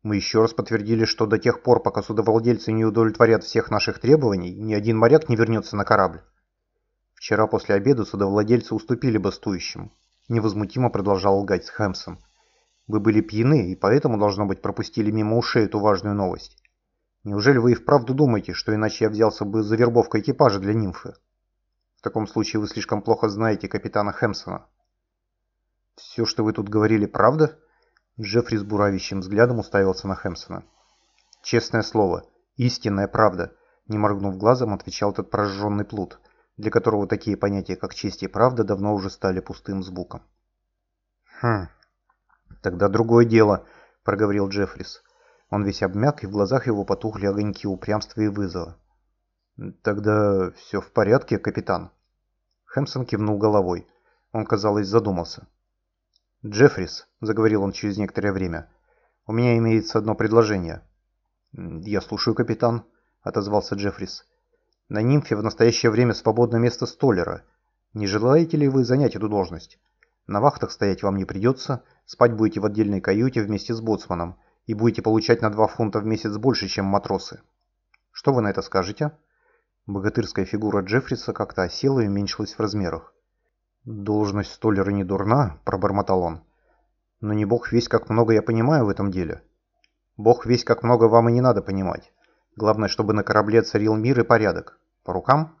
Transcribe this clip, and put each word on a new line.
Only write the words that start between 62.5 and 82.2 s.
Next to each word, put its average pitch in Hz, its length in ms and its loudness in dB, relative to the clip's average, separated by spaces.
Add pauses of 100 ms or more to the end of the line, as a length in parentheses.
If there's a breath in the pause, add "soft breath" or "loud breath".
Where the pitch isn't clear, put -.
отозвался 101 540 -2
Джеффрис. 101 500 -8 (640)
"На 104 140 -4
нимфе 135 340 2
в 104 80 -4
настоящее 113 480 2
время 117 220 2
свободное 113 460 2
место 120 260 0
столера. 90 580 0 (500)
Не 104 140 -4
желаете 135 500 2
ли 147 100 2
вы 131 180 2
занять 127 300 2
эту 104 120 -4
должность? 92 520 -4 (480)
На 101 120 -2
вахтах 135 320 0
стоять 98 320 -2
вам 98 140 0
не 95 80 -4
придется, 120 580 -4 (220 soft breath)
спать 120 280 2
будете 107 260 0
в 101 60 -2
отдельной 101 360 0
каюте 113 400 0
вместе 104 320 -4
с 113 80 -6
боцманом 87 560 -4 (280)
и 113 80 -6
будете 110 280 0
получать 110 400 2
на 110 80 0
два 107 180 2
фунта 107 320 -2
в 101 60 -6
месяц 107 320 -4
больше, 104 300 -2
чем 98 180 -4
матросы. 98 560 -4 (680)
Что - 220 0
вы 123 80 2
на 101 80 0
это 98 120 -4
скажете?" 101 500 -2 (760)
Богатырская 101 600 -4
фигура 101 360 -2
Джеффриса 120 520 -4
как-то 101 300 -4
осела 135 360 0
и 107 80 2
уменьшилась 101 460 -4